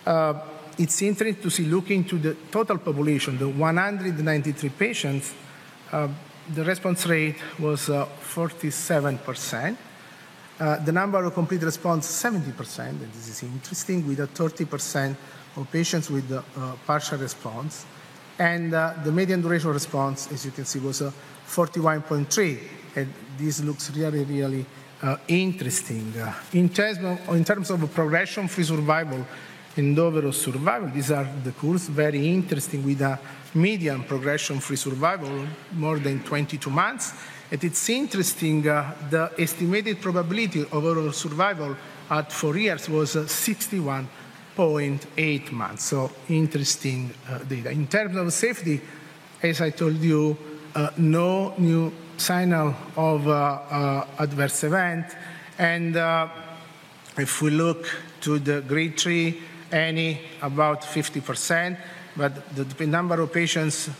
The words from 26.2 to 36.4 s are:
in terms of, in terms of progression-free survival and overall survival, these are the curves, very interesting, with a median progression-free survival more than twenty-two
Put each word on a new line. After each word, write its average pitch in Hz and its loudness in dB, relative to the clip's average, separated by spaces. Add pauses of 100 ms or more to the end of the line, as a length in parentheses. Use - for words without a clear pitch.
in 175 8
terms 202 2
of, 180 -2
in 165 6
terms 196 2
of 160 0
progression-free 175 2
survival 151 0 (520)
and 143 6
overall 156 4
survival, 151 0
these 135 -2
are 139 0 (160)
the 127 -4
curves, 175 0
very 147 2
interesting, 165 0
with 139 2
a 135 0 (340)
median 165 2
progression-free 139 -2
survival 139 -2 (280)
more 156 0
than 139 0
twenty-two 147 -2